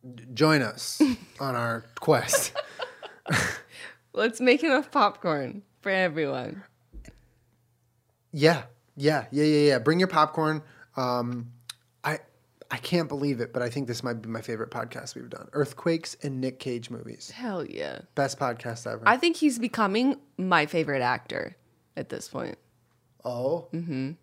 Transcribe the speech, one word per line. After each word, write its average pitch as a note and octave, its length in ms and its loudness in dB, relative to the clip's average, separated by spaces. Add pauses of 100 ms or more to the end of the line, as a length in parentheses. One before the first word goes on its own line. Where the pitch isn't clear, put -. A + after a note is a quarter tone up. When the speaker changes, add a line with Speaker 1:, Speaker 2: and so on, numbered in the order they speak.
Speaker 1:
D-, - 220 -16 (100)
join D3+ 280 4
us - 380 -4 (200)
Speaker 2:
<laughs> - 200 -18
Speaker 1:
on C3+ 140 -4
our A#2 300 -2 (160)
quest. D#3 520 2 (760)
<laughs> - 840 -4
Speaker 2:
Let's A3+ 280 0
make B3+ 240 6
enough C#4+ 260 2
popcorn G3 720 0 (180)
for G3 100 -4
everyone. D#3+ 720 0 (1700)
Speaker 1:
Yeah. D3+ 300 4 (340)
Yeah, C#3+ 340 2
yeah, D3 140 2
yeah, D3 240 6
yeah. C3 100 6
Bring D3+ 200 4
your F#3 100 4
popcorn. D#3 540 2 (340)
Um, B2 560 -2 (520)
I, D#3 140 -2 (520)
I B2 60 -6
can't E3+ 320 0
believe C#3 320 -2
it, A#2 120 -6
but B2 100 -2
I A#2+ 80 -2
think C3+ 160 -4
this A#2 160 -6
might B2 180 -2
be A2 80 -12
my A2+ 140 -6
favorite A2 280 -6
podcast A#2+ 440 -10
we've B2 160 -14
done. - 220 -14
Earthquakes E3 720 -2
and C3+ 180 -4
Nick C3 180 -4
Cage A#2+ 320 -6
movies. A#2 400 -12
Speaker 2:
Hell G#3 340 -6
yeah. D2 360 -8 (140)
Speaker 1:
Best C3+ 240 0
podcast A#2+ 520 -4
ever. A2+ 160 -8
Speaker 2:
I A3+ 100 6
think E4 200 2
he's C4+ 220 2
becoming A3+ 580 2 (200)
my F3 300 4
favorite C#3+ 360 0
actor - 540 -2 (400)
at - 140 -8
this - 180 -10
point. - 300 -8 (680)
Speaker 1:
Oh? C3+ 480 -2
Speaker 2:
Mm-hmm. D#3 400 -4 (100)